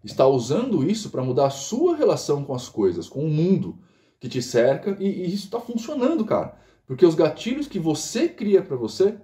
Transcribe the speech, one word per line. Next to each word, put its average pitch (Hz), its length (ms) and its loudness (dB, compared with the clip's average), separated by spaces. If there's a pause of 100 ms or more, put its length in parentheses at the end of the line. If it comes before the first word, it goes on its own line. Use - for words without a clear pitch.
Está 131 240 2
usando 139 560 0
isso 208 280 -2
pra 131 120 -6
mudar 131 240 0
a 135 40 2
sua 320 440 -2
relação 151 500 0
com 139 80 -8
as 123 160 -8
coisas, 92 400 -2
com 139 160 -6
o 160 60 -2
mundo 151 480 0 (400)
que 127 100 -12
te 123 140 -4
cerca, 135 560 2
e, 196 80 -2
e 180 260 -2
isso 202 160 -6
tá 240 120 -6
funcionando, 247 640 -2
cara. - 340 -4 (300)
Porque 135 180 6
os 160 80 6
gatilhos 214 540 0
que 202 100 -8
você 160 500 -2
cria 202 340 2
pra 139 140 -6
você 185 480 0